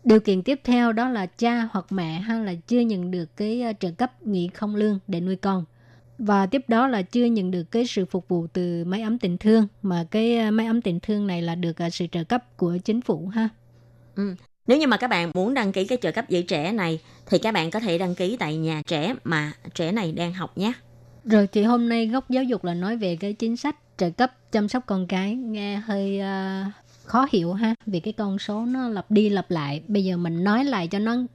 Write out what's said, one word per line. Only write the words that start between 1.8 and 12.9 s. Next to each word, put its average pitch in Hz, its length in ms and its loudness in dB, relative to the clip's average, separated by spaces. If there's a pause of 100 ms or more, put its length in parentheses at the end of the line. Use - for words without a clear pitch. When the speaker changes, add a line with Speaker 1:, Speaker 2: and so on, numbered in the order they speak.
Speaker 1:
mẹ 170 200 -2
hay 220 320 -4
là 185 100 -4 (120)
chưa 240 140 2
nhận 190 300 0
được 170 260 -6
cái, 220 260 -2
ờ, 226 180 -4
trợ 180 100 -2
cấp 240 360 -4
nghỉ 180 280 0
không 208 220 -4
lương 208 300 2
để 175 140 -4
nuôi 185 160 -2
con. 190 280 0 (540)
Và 202 280 4
tiếp 262 220 0
đó 233 180 4
là 220 160 0
chưa 240 220 0
nhận 214 260 2
được 180 120 -2
cái 233 240 0
sự 196 180 -2
phục 180 240 -4
vụ 170 240 0
từ 175 320 -2
máy 190 180 -2
ấm 220 160 -2
tình 180 200 -2
thương, 214 280 6 (160)
mà 170 280 0
cái, 233 280 2
ờ, 220 120 2
máy 226 160 2
ấm 233 160 2
tình 175 180 -2
thương 208 260 0
này 175 160 -2
là 170 120 -2
được, 170 240 -2
ờ, 170 120 -2
sự 175 220 -4
trợ 170 120 -2
cấp - 320 -4
của 175 280 0
chính 226 160 0